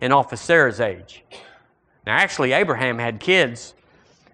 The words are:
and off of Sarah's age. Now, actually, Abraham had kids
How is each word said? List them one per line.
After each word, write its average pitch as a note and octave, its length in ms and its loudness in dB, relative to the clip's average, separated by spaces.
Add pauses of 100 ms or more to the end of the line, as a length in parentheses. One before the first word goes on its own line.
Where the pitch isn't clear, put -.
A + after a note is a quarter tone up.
and B2+ 100 2
off C#3 220 2
of A2 40 -8
Sarah's C#3 420 2
age. F#2+ 440 -6 (840)
Now, G#2+ 80 0
actually, D3 380 0
Abraham C3 460 0
had A#2 200 -4
kids D#3 560 0 (580)